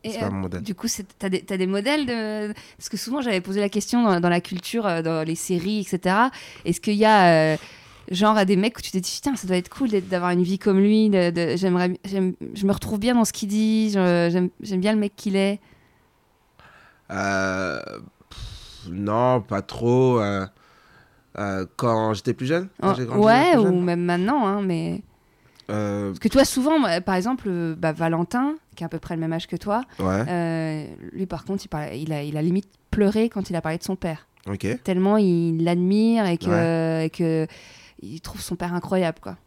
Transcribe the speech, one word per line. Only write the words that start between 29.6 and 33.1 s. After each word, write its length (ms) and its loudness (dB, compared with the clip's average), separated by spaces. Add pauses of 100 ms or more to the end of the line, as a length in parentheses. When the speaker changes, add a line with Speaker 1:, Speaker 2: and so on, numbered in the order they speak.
Speaker 2:
Ouais. 300 0
Speaker 1:
euh, 560 -4 (260)
lui, 140 -6
par 180 -10
contre, 220 -6
il 20 -20
parlait, 340 -8
il 120 -4
a, 100 -4
il 140 -6
a 40 -2
limite 280 0 (220)
pleuré 380 4